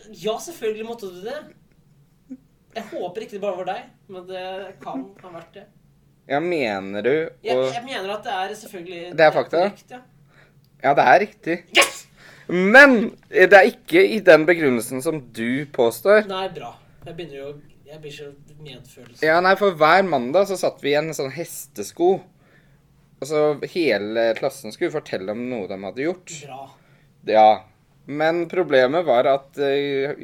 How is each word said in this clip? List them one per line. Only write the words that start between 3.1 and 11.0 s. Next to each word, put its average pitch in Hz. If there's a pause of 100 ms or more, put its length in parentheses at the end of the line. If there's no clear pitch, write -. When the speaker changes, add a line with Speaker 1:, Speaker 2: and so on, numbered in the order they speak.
Speaker 1:
ikke 214
det 185
bare 196
var 185
deg, 196 (160)
men 185
det 185 (360)
kan 175 (140)
ha 185
vært 170
det. 196 (640)
Speaker 2:
Ja, 139
mener 104
du 123 (280)
Speaker 1:
Jeg, 247
Speaker 2:
å 131
Speaker 1:
jeg 175
mener 214
at 214
det 240
er 196
selvfølgelig 180 (100)
Speaker 2:
Det 156
er 151
fakta? 156
Speaker 1:
korrekt, -
ja. 254 (840)
Speaker 2:
Ja, 139
det 143